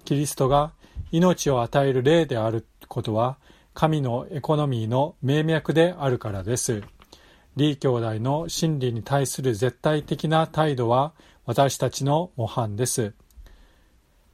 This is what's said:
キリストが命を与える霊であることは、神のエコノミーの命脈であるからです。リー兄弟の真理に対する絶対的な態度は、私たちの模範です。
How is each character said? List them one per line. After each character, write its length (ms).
キ 120
リ 100
ス 80
ト 140
が 240
命 380
を 120
与 260
え 40
る 100
霊 240
で 100
あ 140
る 160
こ 140
と 120
は、 240
神 260
の 300
エ 100
コ 160
ノ 100
ミ 200
ー 20
の 340
命 220
脈 280
で 240
あ 120
る 100
か 140
ら 100
で 140
す。 260
リ 200
ー 20
兄 100
弟 320
の 280
真 320
理 120
に 100
対 240
す 140
る 140
絶 260
対 220
的 260
な 180
態 280
度 140
は、 240
私 320
た 120
ち 140
の 320
模 100
範 300
で 100
す。 260